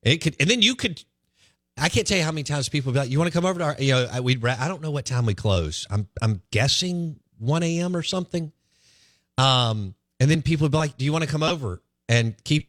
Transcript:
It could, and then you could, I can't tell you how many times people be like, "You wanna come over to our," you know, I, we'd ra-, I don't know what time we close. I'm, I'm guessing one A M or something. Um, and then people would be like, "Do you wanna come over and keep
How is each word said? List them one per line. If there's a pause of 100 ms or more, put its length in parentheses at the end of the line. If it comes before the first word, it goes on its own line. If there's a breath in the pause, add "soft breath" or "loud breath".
It
could,
and
then
you
could, (760 soft breath)
I
can't
tell
you
how
many
times
people
be
like,
"You
wanna
come
over
to
our,"
you
know,
I,
we'd
ra-,
I
don't
know
what
time
we
close.
I'm, (120)
I'm
guessing (200)
one
A
M
or
something. (840 soft breath)
Um, (260)
and
then
people
would
be
like,
"Do
you
wanna
come
over (280)
and (100)
keep